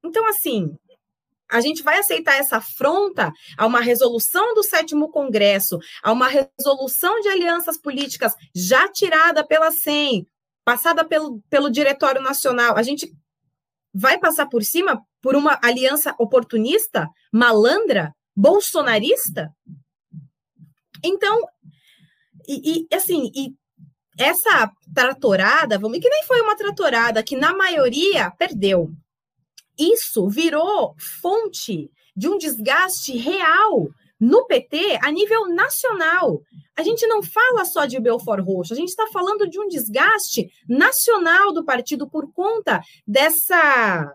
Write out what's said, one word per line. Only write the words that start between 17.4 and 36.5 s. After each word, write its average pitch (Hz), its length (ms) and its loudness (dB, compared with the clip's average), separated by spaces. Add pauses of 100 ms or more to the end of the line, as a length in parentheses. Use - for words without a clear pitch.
bolsonarista? 262 1160 2 (1500)
Então, 392 380 0 (1080)
e, 320 420 -4
e, - 60 -2
assim, 320 400 -2
e 269 180 -8 (640)
essa 311 540 0 (240)
tratorada, 247 840 2
vamos, 220 220 -6
e - 20 -4
que 480 80 2
nem 605 160 2
foi 494 160 2
uma 427 140 2
tratorada, 247 680 0
que 254 140 -8
na 294 160 2
maioria 320 800 2
perdeu. 190 600 0 (880)
Isso 302 480 0
virou 311 680 0
fonte 349 920 -6 (260)
de 196 120 -4
um 403 80 0
desgaste 294 800 -2
real 330 720 2 (300)
no 349 280 4
P - 140 2
T 330 420 -2
a 269 80 0
nível 415 380 0
nacional. 349 960 0 (340)